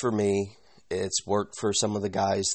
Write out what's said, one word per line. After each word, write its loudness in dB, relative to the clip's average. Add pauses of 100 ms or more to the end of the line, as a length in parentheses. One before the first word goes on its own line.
for 0
me. 0 (320)
It's -2
worked -2
for 0
some 0
of -2
the 0
guys 0